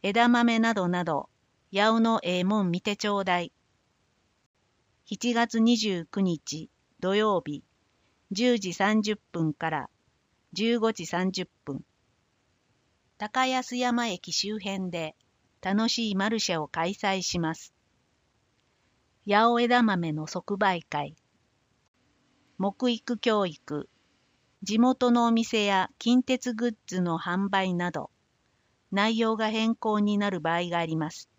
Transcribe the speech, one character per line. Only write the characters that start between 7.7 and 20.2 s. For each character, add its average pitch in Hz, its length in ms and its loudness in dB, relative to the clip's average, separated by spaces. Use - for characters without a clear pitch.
十 240 280 2
時 185 140 -4
三 214 300 2
十 208 140 -2
分 160 360 -2
か 160 180 -4
ら 151 200 -6
十 226 260 0
五 220 140 2
時 170 140 -8
三 185 260 -2
十 185 160 -6
分。 135 180 -8
高 254 280 -2
安 254 300 -2
山 240 300 0
駅 180 260 -8
周 214 280 -4
辺 190 300 -6
で 165 260 -8
楽 208 280 0
し 226 220 -2
い 196 40 -4
マ 190 140 0
ル 220 100 0
シ 190 140 -2
ェ 160 80 -2
を 147 80 -8
開 165 240 -4
催 190 300 -2
し - 160 -4
ま 160 160 -2
す。 - 180 -18
八 214 240 6
尾 233 100 2
枝 247 220 4
豆 175 300 0
の 156 160 -4